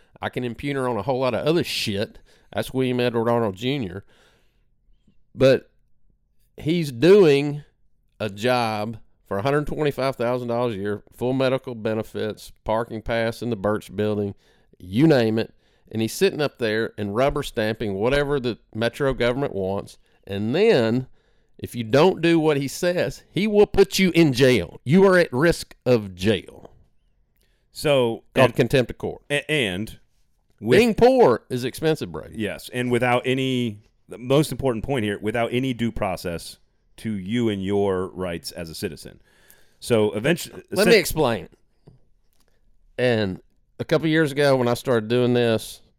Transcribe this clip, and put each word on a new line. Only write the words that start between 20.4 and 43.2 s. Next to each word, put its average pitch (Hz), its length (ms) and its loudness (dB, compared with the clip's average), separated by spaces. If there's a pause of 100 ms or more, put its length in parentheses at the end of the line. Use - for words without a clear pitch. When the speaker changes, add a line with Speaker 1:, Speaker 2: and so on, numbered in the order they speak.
Speaker 1:
then, 131 520 2 (500)
if - 180 -12
you 120 80 -6
don't 139 380 4
do 170 180 4
what 156 180 2
he 139 100 -4
says, 175 640 -4
he 190 180 -2
will 208 200 4
put - 320 2
you 190 160 4
in 165 160 6
jail. 123 540 2
You 185 200 6
are 185 120 6
at 170 160 2
risk 156 420 0 (100)
of 107 300 2
jail. 92 560 -2 (1000)
Speaker 2:
So, 127 520 0 (100)
Speaker 1:
Called 135 120 6
Speaker 2:
and 117 100 0
Speaker 1:
contempt 127 360 2
of - 60 -12
court. 82 320 -8
Speaker 2:
a-, 143 220 -2
and 110 480 -2 (600)
with 123 200 4
Speaker 1:
Being 226 160 4
poor 226 540 6
is 127 160 -6
expensive, 135 460 -2
Brady. 78 260 -12
Speaker 2:
Yes, 95 340 -6
and 123 200 -4
without 123 340 2
any, 127 560 -2 (260)
the 92 100 -16
most 131 340 2
important 120 340 -4
point 131 180 -2
here, 101 160 -2
without 117 320 -2
any 127 220 -2
due 117 180 -2
process 90 640 -6 (400)
to 113 140 -8
you 110 380 -2
and 98 140 -2
your 95 460 0
rights 87 420 -8
as 82 180 -12
a 78 60 -16
citizen. 73 440 -12 (600)
So 107 340 2
eventually, 123 580 -6
Speaker 1:
Let 262 160 2
me 233 80 6
explain. 127 540 -2 (1500)
And 110 440 0 (380)